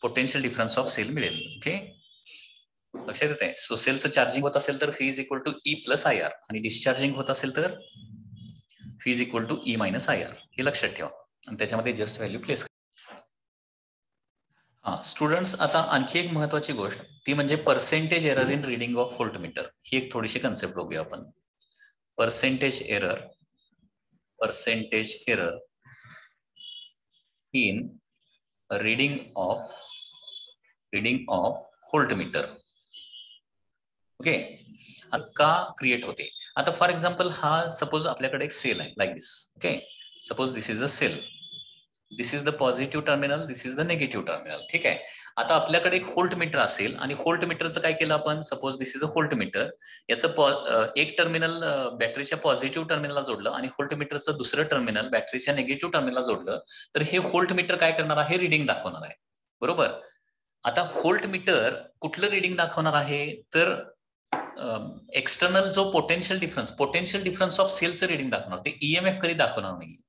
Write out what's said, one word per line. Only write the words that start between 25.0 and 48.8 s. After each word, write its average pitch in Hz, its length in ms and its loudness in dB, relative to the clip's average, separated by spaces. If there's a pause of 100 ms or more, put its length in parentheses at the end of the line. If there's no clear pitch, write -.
error 90 240 0 (2000)
in 113 340 2 (840)
reading 113 480 2 (220)
of, 95 200 0 (1300)
reading 117 260 0 (140)
of 95 240 0 (360)
voltmeter. 101 520 2 (1700)
Okay, 147 180 4 (760)
आता - 240 -4
का 151 180 8 (240)
create 123 280 2
होते? - 240 -6 (260)
आता 170 220 2
for 175 120 6
example 175 420 2
हा 160 380 2
suppose 156 380 0
आपल्याकडे 135 380 -2
एक 151 60 -4
cell 107 280 0
आहे, - 200 -8
like 92 140 2
this. 82 160 -4 (260)
Okay, - 220 -2 (520)
suppose 131 260 0
this 110 140 -4
is 110 120 0
a 139 100 0
cell, - 240 2 (960)
this 120 240 0
is 143 120 -2
the 151 100 0
positive 139 480 0
terminal, 143 420 2
this 127 200 -6
is 127 120 -6
the 160 60 2
negative 143 420 -2
terminal. 78 340 -6 (100)
ठीक - 140 0
आहे, 98 120 4 (400)
आता 120 180 4
आपल्याकडे 170 400 4
एक 185 120 0
voltmeter 175 520 0
असेल 107 360 2
आणि - 180 -4
व्होल्टमीटरचं 165 680 0
काय 165 120 4
केलं 156 200 2
आपण? 151 260 2 (120)
Suppose 135 260 -4
this 131 200 -4